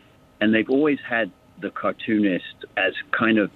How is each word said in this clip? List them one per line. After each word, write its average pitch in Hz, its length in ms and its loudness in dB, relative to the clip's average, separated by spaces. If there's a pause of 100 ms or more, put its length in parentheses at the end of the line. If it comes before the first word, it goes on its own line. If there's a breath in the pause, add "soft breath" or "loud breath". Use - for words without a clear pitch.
(400 loud breath)
and 110 120 4
they've 110 160 2
always 139 300 2 (100)
had 113 220 -2 (300)
the 98 100 -8
cartoonist 101 920 -2 (120)
as 95 160 0 (200)
kind 113 260 2
of 95 180 2